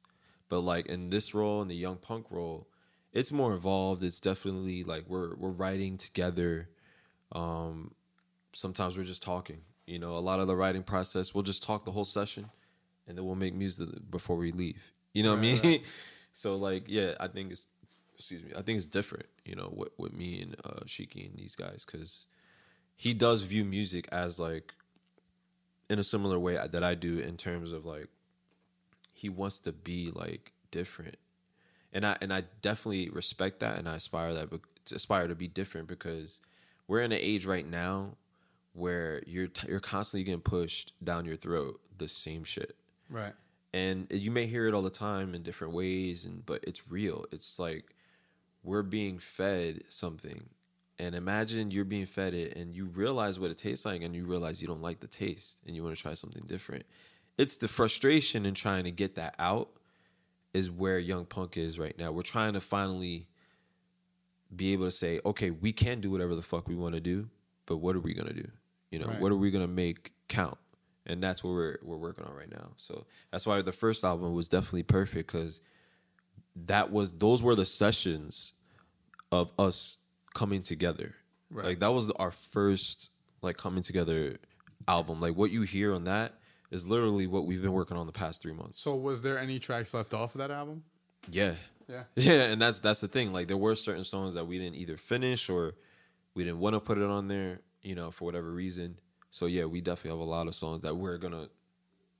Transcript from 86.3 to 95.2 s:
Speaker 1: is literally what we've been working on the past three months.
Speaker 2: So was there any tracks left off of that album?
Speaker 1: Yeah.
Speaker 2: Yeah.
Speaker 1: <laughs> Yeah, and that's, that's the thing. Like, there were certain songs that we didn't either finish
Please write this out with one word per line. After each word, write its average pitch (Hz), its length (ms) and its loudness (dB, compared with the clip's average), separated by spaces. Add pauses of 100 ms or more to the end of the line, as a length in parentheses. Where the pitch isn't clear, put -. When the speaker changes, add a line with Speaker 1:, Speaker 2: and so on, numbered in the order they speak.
Speaker 1:
is 87 180 -4
literally 104 380 4
what 90 200 2
we've 90 160 0
been 95 100 4
working 90 240 2
on 85 100 -4
the 78 60 -10
past 82 300 -4
three 80 120 -8
months. - 260 -10
Speaker 2:
So 143 160 0
was 131 260 -2
there 135 160 0
any 131 200 -2
tracks 117 340 -4
left 113 220 -2
off 113 200 -2
of 135 40 -6
that 139 120 -4
album? 147 340 -8 (460)
Speaker 1:
Yeah. 92 240 2 (340)
Speaker 2:
Yeah. 123 200 -10
Speaker 1:
<laughs> - 80 -20
Yeah, 135 280 10
and 110 180 4
that's, 117 180 6
that's 107 200 6
the 101 80 0
thing. 113 240 2
Like, 90 160 -2
there 95 80 2
were 110 180 4
certain 95 300 -2
songs 95 300 -2
that 85 120 -2
we 90 120 -4
didn't 87 180 -6
either 82 200 -6
finish 123 540 0